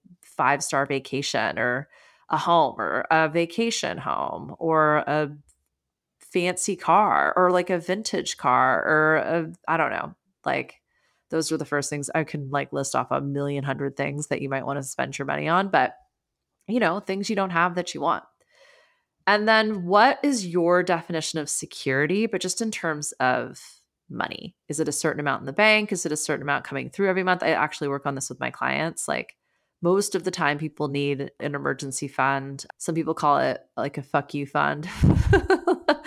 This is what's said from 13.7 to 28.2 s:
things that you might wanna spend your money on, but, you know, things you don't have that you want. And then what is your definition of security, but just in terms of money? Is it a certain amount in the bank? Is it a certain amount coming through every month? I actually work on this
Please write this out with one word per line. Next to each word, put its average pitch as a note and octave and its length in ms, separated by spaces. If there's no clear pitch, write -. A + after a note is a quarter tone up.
things C#3+ 320
that C#3+ 140
you C3+ 60
might C3+ 180
wanna C#3 160
spend C3+ 360
your C#3 80
money D3 220
on, F#3 200
but, - 280
you A#3 140
know, F#3 200
things G3 300
you G#3+ 60
don't G3 140
have F3 240
that F3 200
you - 60
want. C#3+ 240
And G#3 200
then G#3+ 380
what G#3 360
is B3 240
your F3 380
definition E3 560
of C#3+ 100
security, D3+ 760
but G#3+ 140
just - 200
in A3+ 100
terms D3+ 480
of B2 420
money? - 460
Is C#3+ 100
it D#3 80
a D3 60
certain - 260
amount C#3+ 240
in C3+ 40
the C#3 60
bank? G#3+ 380
Is F#3 160
it D3+ 60
a D3+ 40
certain D3 260
amount C#3 220
coming C3 260
through G3 180
every F#3 160
month? F3+ 180
I D#3 80
actually C#3+ 380
work C#3 180
on C#3+ 80
this C3+ 140